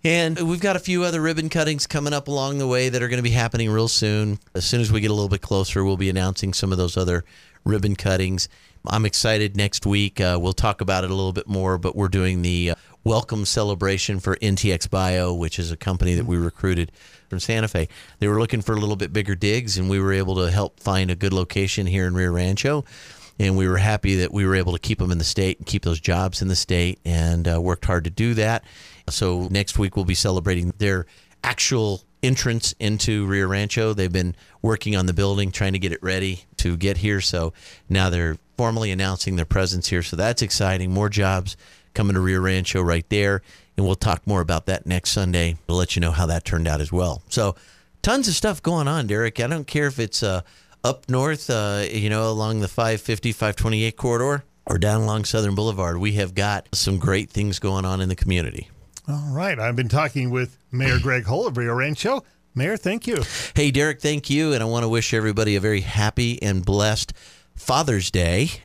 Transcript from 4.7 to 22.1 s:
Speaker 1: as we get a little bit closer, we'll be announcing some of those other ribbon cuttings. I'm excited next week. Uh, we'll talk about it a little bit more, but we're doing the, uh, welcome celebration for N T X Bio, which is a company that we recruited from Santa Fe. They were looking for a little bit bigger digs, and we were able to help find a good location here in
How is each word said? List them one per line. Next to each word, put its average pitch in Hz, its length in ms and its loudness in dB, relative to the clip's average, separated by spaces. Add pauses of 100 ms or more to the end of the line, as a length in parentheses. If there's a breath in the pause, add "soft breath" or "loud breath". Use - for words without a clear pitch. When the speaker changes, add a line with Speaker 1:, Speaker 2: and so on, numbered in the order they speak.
Speaker 1:
as 110 100 2
we 107 100 4
get 107 100 2
a 104 40 2
little 104 140 0
bit 92 120 0
closer, 98 440 0
we'll 95 120 2
be 95 140 0
announcing 95 420 -2
some 95 200 -2
of 90 60 0
those 90 180 0
other 87 280 0 (400 loud breath)
ribbon 101 320 2
cuttings. 92 520 0 (380 loud breath)
I'm 110 200 0
excited 104 500 0
next 101 300 -2
week. 101 340 0
Uh, 90 180 2
we'll 90 140 0
talk 104 300 0
about 92 220 0
it 92 60 -4
a 95 40 0
little 95 180 0
bit 101 160 -6
more, 92 300 0
but 92 180 -2
we're 98 120 0
doing 92 340 2
the, 87 300 0
uh, - 20 0 (280 loud breath)
welcome 110 440 0
celebration 98 760 0
for 95 220 -2
N 98 140 2
T 95 160 2
X 85 140 -2
Bio, 92 460 0
which 85 260 -4
is 85 120 -4
a 82 60 -4
company 90 400 0
that 82 100 0
we 87 100 0
recruited 85 560 -2 (380 loud breath)
from 92 100 -4
Santa 110 280 0
Fe. 82 200 -2 (300 loud breath)
They 104 100 2
were 104 100 2
looking 113 220 0
for 110 140 -2
a 104 40 0
little 104 180 0
bit 95 140 -4
bigger 101 240 -2
digs, 104 440 0
and 92 100 0
we 98 120 2
were 98 120 2
able 95 240 0
to 90 140 2
help 98 300 0
find 95 300 0
a 90 40 0
good 95 180 0
location 95 540 0
here 92 200 2
in 90 60 0